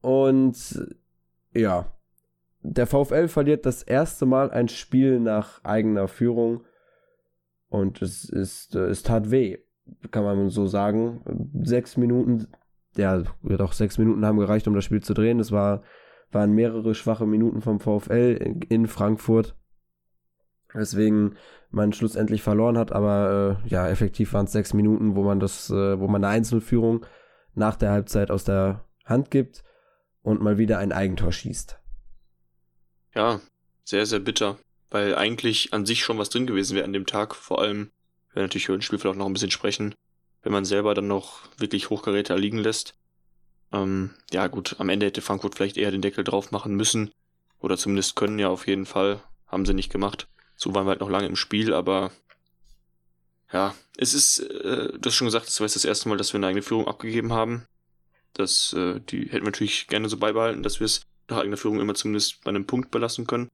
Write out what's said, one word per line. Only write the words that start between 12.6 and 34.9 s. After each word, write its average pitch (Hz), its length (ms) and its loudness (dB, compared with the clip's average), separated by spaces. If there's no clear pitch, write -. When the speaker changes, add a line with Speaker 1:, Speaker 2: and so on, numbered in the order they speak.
Speaker 1:
ja, 92 260 2
ja 95 140 0
doch, 95 140 0
sechs - 260 0
Minuten 110 280 4
haben 107 140 4
gereicht, 104 280 2
um 104 60 2
das 101 100 2
Spiel 107 180 0
zu - 120 -2
drehen. 117 260 4
Es 107 140 -2
war, 101 300 2
waren 104 200 4
mehrere 113 440 2
schwache 113 300 -2
Minuten 107 360 2
vom 107 180 0
V 107 160 0
F 104 140 -4
L 120 260 4
in, - 280 -4
in 113 240 2
Frankfurt, 110 680 2
weswegen 107 640 2
man 104 220 2
schlussendlich 110 480 -2
verloren 113 380 2
hat, 113 140 -2
aber, 101 720 2
äh, 113 60 -4
ja, 90 180 0
effektiv 101 460 0
waren's 101 180 0
sechs 107 220 -2
Minuten, 104 420 4
wo 98 60 2
man 98 180 2
das, - 300 -4
äh, 98 300 0
wo 98 80 0
man 101 160 2
eine 101 100 2
Eins 113 180 2
null 113 100 2
Führung 113 440 2
nach 107 220 0
der 104 160 2
Halbzeit 101 400 0
aus 98 120 -2
der 98 420 0
Hand 131 240 0
gibt - 340 -2
und 107 180 2
mal 104 160 2
wieder 107 220 2
ein 98 120 -2
Eigentor 92 400 0
schießt. - 480 -8
Speaker 2:
Ja, 110 260 0
sehr, 107 240 0
sehr 110 100 0
bitter, 101 400 -2
weil 101 240 0